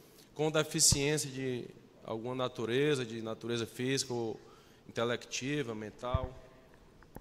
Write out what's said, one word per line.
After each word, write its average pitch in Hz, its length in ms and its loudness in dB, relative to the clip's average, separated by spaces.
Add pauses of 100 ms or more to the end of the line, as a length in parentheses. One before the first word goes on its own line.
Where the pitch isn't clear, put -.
(360)
com 156 160 2
deficiência 147 800 4
de 127 360 -4 (380)
alguma 113 320 -4
natureza, 127 720 2
de 113 160 -6
natureza 113 440 -2
física 131 480 -2
ou 113 260 -2 (500)
intelectiva, 120 840 -2
mental, 123 560 -2 (920)